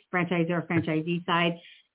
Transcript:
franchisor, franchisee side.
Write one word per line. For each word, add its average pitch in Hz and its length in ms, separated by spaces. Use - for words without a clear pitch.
franchisor, 175 540
franchisee 165 580
side. 170 320